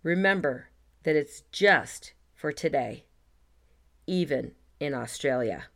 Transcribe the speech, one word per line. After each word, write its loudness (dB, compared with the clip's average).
remember 0
that 2
it's -2
just 2
for -6
today, -2
even 0
in -2
Australia. -2